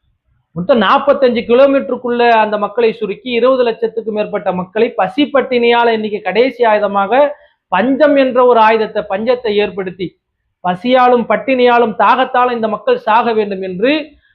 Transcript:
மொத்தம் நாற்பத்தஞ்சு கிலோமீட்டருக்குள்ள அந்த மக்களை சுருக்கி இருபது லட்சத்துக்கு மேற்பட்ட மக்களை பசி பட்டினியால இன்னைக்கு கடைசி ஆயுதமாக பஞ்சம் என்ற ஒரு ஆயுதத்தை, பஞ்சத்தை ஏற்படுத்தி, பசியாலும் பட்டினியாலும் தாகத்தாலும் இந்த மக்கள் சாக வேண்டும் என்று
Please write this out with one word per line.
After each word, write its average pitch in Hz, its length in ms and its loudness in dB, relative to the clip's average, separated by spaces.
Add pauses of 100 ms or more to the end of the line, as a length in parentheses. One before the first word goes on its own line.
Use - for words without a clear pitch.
(520)
மொத்தம் 180 280 0
நாற்பத்தஞ்சு 247 680 2
கிலோமீட்டருக்குள்ள 240 800 0
அந்த 214 300 2
மக்களை 208 340 -2
சுருக்கி 214 380 -8
இருபது 247 320 2
லட்சத்துக்கு 226 500 -4
மேற்பட்ட 202 400 -4
மக்களை 196 380 -2
பசி 214 420 -2
பட்டினியால 240 560 2
இன்னைக்கு 214 340 -2
கடைசி 240 420 0
ஆயுதமாக 208 640 2 (400)
பஞ்சம் 269 480 2
என்ற 254 300 2
ஒரு 240 140 4
ஆயுதத்தை, 214 480 0
பஞ்சத்தை 220 480 -2
ஏற்படுத்தி, 185 640 -6 (500)
பசியாலும் 247 600 2
பட்டினியாலும் 240 720 0
தாகத்தாலும் 247 540 0
இந்த 226 160 -4
மக்கள் 214 300 -2
சாக 226 340 0
வேண்டும் 202 300 -4
என்று 226 440 -4 (280)